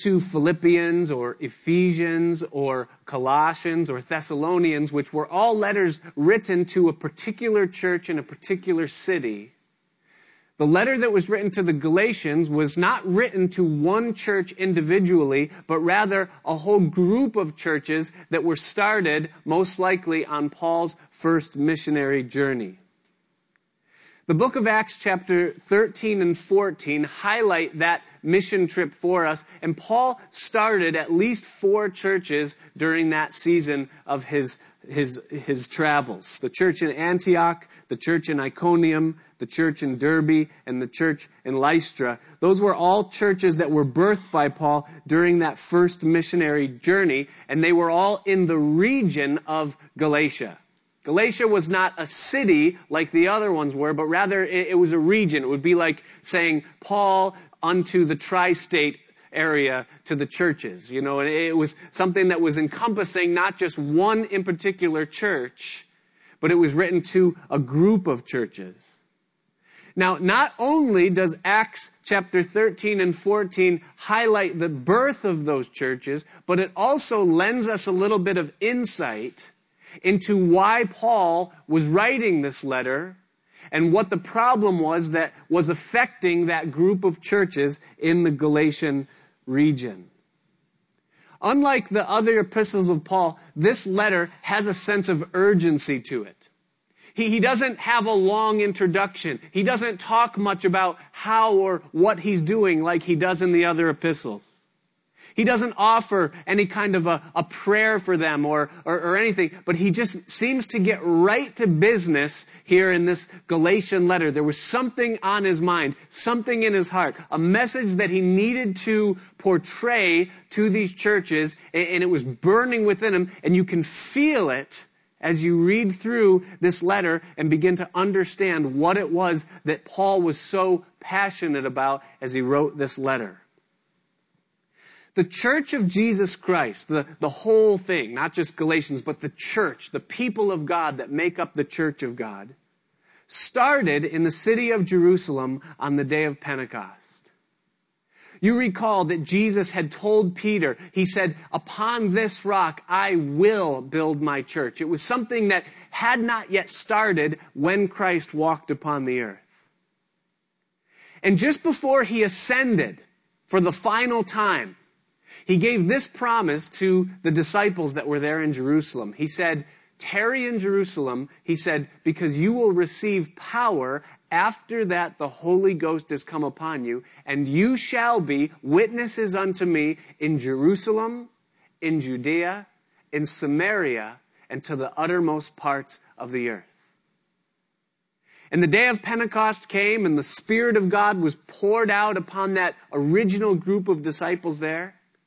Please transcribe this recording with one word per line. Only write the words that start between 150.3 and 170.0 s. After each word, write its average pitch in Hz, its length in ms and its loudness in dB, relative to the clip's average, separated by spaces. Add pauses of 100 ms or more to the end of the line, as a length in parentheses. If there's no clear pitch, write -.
Peter, 180 420 -2 (160)
he 190 140 0
said, 185 280 -2 (160)
"Upon 214 640 -4
this 208 320 -2
rock 190 420 -2
I 190 300 0
will 160 640 2
build 151 400 -2
my 143 220 -2
church." 143 400 -6
It 156 80 -4
was 151 100 -2
something 233 480 -2
that 180 160 0 (240)
had 233 320 0
not 226 300 -4
yet 190 180 -2
started 180 680 0 (160)
when 185 340 0
Christ 180 460 -2
walked 156 360 -2
upon 143 360 -4
the 123 160 -2
earth. 101 160 -10 (1800)
And 196 160 4
just 285 240 0
before 269 420 2
he 214 180 -2
ascended 202 800 0 (460)
for 185 160 2
the 170 100 2
final 233 500 0
time, 180 540 -2 (720)
he 180 120 2
gave 208 280 2
this 254 220 0
promise 214 600 -2
to 185 380 0 (140)
the 165 80 0
disciples 165 640 0
that 143 140 -6
were 147 100 -2
there 151 240 -2
in 151 100 0
Jerusalem. 131 600 -2
He 151 160 -6
said, 160 360 -4 (320)
"Tarry 240 480 -4